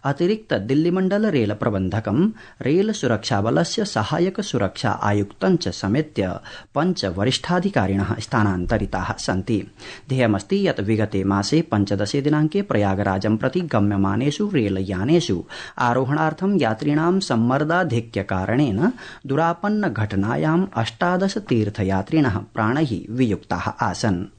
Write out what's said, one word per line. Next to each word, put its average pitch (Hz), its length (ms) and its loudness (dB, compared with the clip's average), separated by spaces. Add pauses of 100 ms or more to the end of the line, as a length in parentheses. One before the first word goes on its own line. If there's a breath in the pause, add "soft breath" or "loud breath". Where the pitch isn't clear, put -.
अतिरिक्त 175 500 0
दिल्लीमण्डल 175 720 2
रेल 123 280 2
प्रबन्धकम्, 104 760 0 (300 loud breath)
रेल 185 300 2
सुरक्षाबलस्य 123 920 0
सहायक 175 560 -2
सुरक्षा 107 500 -2
आयुक्तं 104 640 0
च 101 140 -2
समेत्य 101 680 -2 (400 loud breath)
पञ्च 165 300 0
वरिष्ठाधिकारिणः 107 1120 0
स्थानान्तरिताः 95 920 -2
सन्ति। 101 540 -4 (420 loud breath)
ध्येयमस्ति 131 580 0
यत् 147 120 -2
विगते 104 440 0
मासे 101 380 2
पञ्चदशे 104 600 0
दिनाङ्के 151 400 2
प्रयागराजं 101 760 0
प्रति 131 240 0
गम्यमानेषु 110 920 0
रेलयानेषु 98 920 0 (340 loud breath)
आरोहणार्थं 151 840 2
यात्रिणां 147 580 2
सम्मर्दाधिक्य 127 1040 0
कारणेन 113 680 0 (360 loud breath)
दुरापन्न 175 640 0
घटनायाम् 110 680 0 (200)
अष्टादश 180 640 0
तीर्थयात्रिणः 107 1000 0
प्राणैः 113 640 -2 (100)
वियुक्ताः 107 600 -2
आसन्। 104 560 -2 (140)